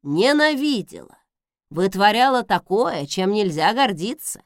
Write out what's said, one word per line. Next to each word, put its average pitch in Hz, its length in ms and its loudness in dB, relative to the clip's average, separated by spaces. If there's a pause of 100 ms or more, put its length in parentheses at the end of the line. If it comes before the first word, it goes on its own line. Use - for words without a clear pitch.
ненавидела, 269 1160 0 (520)
вытворяла 208 720 2
такое, 185 640 -2
чем 185 260 -2
нельзя 190 420 0
гордиться. 226 720 -4